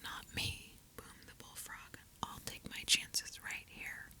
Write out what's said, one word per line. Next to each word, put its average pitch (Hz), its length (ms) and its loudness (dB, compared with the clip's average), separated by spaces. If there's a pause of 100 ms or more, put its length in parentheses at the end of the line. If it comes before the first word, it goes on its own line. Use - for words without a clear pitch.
Not - 240 -4 (100)
me, - 420 0 (180)
boomed - 320 -12
the - 160 -12
bullfrog. - 540 -8 (260)
I'll - 220 -4
take - 240 -4
my - 180 -2
chances - 560 8
right - 240 0
here. - 420 -6 (120)